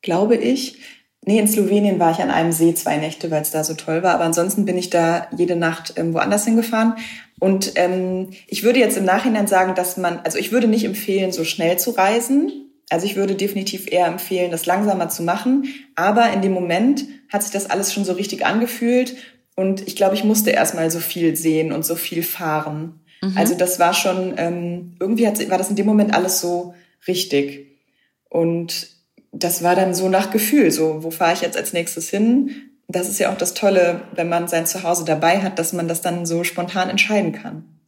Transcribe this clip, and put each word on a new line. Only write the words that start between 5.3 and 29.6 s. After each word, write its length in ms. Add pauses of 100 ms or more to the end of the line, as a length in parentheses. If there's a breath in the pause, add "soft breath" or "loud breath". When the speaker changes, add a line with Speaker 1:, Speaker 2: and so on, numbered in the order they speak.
Speaker 1:
jede 200
Nacht, 400
ähm, 180
woanders 300
hingefahren. 500 (460 loud breath)
Und, 340
ähm, 540 (180 loud breath)
ich 160
würde 160
jetzt 180
im 80
Nachhinein 440
sagen, 260
dass 220
man, 240
also 180
ich 140
würde 160
nicht 160
empfehlen, 480
so 100
schnell 380
zu 100
reisen. 800 (200)
Also 160
ich 100
würde 180
definitiv 560
eher 160
empfehlen, 460
das 140
langsamer 420
zu 160
machen. 400 (320 loud breath)
Aber 360
in 100
dem 100
Moment 540 (220 loud breath)
hat 140
sich 80
das 180
alles 240
schon 120
so 80
richtig 340
angefühlt. 680 (400 loud breath)
Und 320
ich 80
glaube, 180
ich 80
musste 300
erstmal 360
so 120
viel 340
sehen 380
und 120
so 120
viel 260
fahren. 760 (200 soft breath)
Speaker 2:
Mhm. 160
Speaker 1:
Also 200
das 240
war 120
schon, 440
ähm, 640
irgendwie 260
hat, 240
war 80
das 100
in 60
dem 120
Moment 280
alles 260
so 340 (340 loud breath)
richtig. 580 (640)
Und 600 (440)
das 300